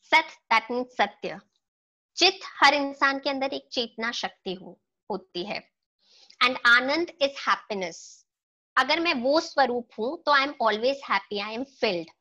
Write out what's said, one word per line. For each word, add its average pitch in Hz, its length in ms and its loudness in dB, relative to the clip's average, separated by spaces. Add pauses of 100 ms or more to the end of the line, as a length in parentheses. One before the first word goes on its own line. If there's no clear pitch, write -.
सत, 320 260 2 (240)
that 220 120 2
means 247 220 -4
सत्य। 196 540 -4 (760)
चित 381 240 2 (240)
हर 285 100 8
इंसान 277 440 0
के 277 120 -4
अंदर 269 240 -4
एक - 180 -12
चेतना 233 400 -6
शक्ति - 420 -8
हो, 185 260 -18 (300)
होती 190 360 -8
है। - 240 -10 (760)
And 254 120 2 (100)
Anand 262 400 4 (160)
is 277 80 2 (180)
happiness। 190 480 -4 (800)
अगर 277 240 2
मैं 339 140 0
वो 269 260 2
स्वरूप 247 480 0 (100)
हूँ 269 280 -6
तो 294 60 4
I 277 80 6
am 285 120 0
always 226 420 0 (160)
happy, 202 340 -2
I 214 60 -8
am 226 120 -6
filled। 180 440 -4 (140)